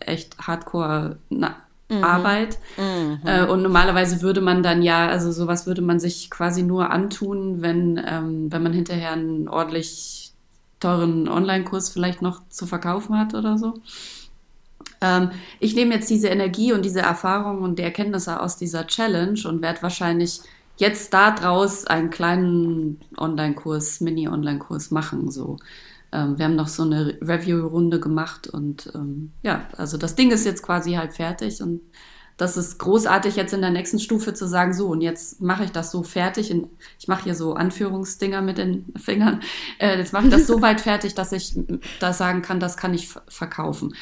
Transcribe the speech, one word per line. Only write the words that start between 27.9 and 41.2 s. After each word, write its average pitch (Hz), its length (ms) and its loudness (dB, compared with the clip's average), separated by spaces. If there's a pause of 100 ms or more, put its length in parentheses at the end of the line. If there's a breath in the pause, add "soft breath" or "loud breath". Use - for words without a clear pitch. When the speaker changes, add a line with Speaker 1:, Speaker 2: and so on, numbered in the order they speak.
Speaker 1:
gemacht 156 480 -4
und, 147 460 -8
ähm, 147 380 -8 (100)
ja, - 220 -2 (140)
also 156 200 -6
das 170 180 -4
Ding 254 160 6
ist 220 140 2
jetzt 185 180 -4
quasi 175 300 -2
halt 160 200 -4
fertig 175 480 -6
und 170 200 -4 (560 soft breath)
das 175 200 -2
ist - 220 -4
großartig, 202 580 4
jetzt 190 160 -2
in 196 80 0
der 185 100 2
nächsten 180 280 0
Stufe 214 340 -2
zu 190 120 -6
sagen, 180 280 2
so, 196 140 0
und 160 120 0
jetzt 165 400 -4
mache 185 240 0
ich 185 80 -4
das 170 180 -6
so 175 140 -4
fertig. 190 480 -2
In, 170 160 0 (320 soft breath)
ich - 80 -10
mache 185 160 -2
hier 175 120 -2
so 160 180 -2
Anführungsdinger 190 880 -2
mit 190 160 0
den 185 300 -2 (100)
Fingern. 208 420 2 (400 loud breath)
Äh, 196 180 2
jetzt 180 140 -2
mache 208 140 2
ich 262 60 12
das 320 140 10
so 233 160 4
Speaker 3:
<laughs> - 0 -
Speaker 1:
weit 214 200 6
fertig, 208 340 0
dass 190 160 -2